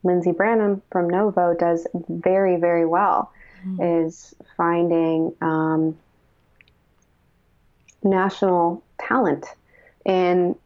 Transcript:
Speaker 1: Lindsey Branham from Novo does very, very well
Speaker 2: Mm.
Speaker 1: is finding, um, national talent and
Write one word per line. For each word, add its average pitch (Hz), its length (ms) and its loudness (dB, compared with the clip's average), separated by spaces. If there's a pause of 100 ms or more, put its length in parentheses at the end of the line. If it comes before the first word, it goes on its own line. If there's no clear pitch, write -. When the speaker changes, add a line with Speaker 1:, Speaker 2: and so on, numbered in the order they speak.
Speaker 1:
Lindsey 180 300 2
Branham 202 480 0 (100)
from 175 200 -2
Novo 185 440 0
does 170 320 0 (220)
very, 185 480 0
very 170 300 2
well 180 460 0 (340)
Speaker 2:
Mm. 170 400 -2
Speaker 1:
is - 280 -14 (220)
finding, 165 880 0
um, 160 520 0 (2000)
national 185 800 0 (160)
talent 170 460 -2 (600)
and 180 480 2 (120)